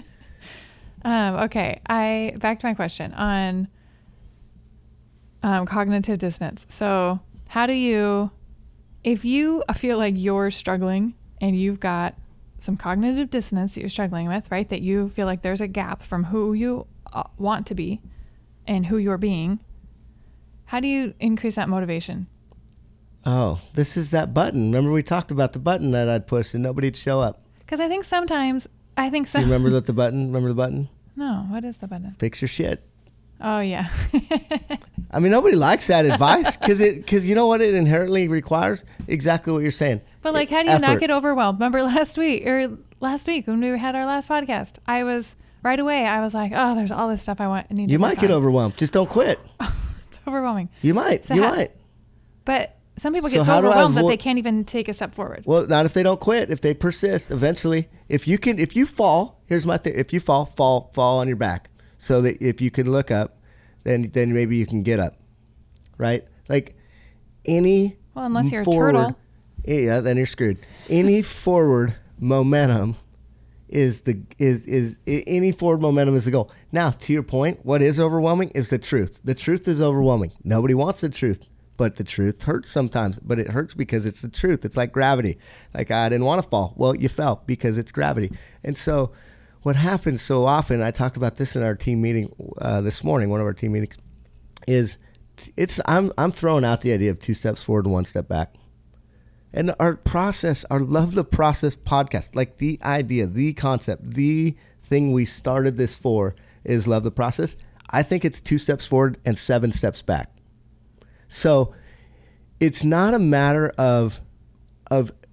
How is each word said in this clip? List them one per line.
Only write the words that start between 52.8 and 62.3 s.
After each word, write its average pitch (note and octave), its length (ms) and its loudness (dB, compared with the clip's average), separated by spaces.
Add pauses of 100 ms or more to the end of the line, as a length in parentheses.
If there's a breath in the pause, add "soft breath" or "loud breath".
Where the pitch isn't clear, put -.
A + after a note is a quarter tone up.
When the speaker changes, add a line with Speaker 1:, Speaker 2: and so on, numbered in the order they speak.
Speaker 1:
some - 160 -4
people F4 160 -2
Speaker 2:
So B3 100 2
Speaker 1:
get D3 60 6
so - 80 4
Speaker 2:
how - 80 6
do G3 60 4
I - 40 6
Speaker 1:
overwhelmed G3 240 6
that A#3 60 2
Speaker 2:
avoid E3+ 100 4
Speaker 1:
they A3+ 60 2
can't B3+ 200 -2
even A3 280 0
take A3+ 220 -4
a G#3+ 60 -6
step F#3+ 220 -6
forward. - 320 -10
Speaker 2:
Well, E3 180 4
not D#3 220 4
if D#3 60 -2
they F#3 100 2
don't F#3 160 2
quit. A3 320 0
If D#3 100 -4
they D3 140 2
persist, F3+ 560 -2
eventually, D#3+ 580 0 (180 soft breath)
if C#3+ 200 0
you F#3+ 100 4
can, A3 220 0
if D#3 160 -2
you B3+ 100 4
fall, G3 600 0
here's E3+ 180 0
my E3 120 0
thing. D#3 180 -4
If C3 180 -2
you - 60 0
fall, C#3+ 260 2
fall, C3 480 0
fall B2+ 260 2
on B2+ 80 0
your B2 100 -2
back, F#2+ 340 -4 (260 soft breath)
so B2+ 240 2
that B2+ 220 0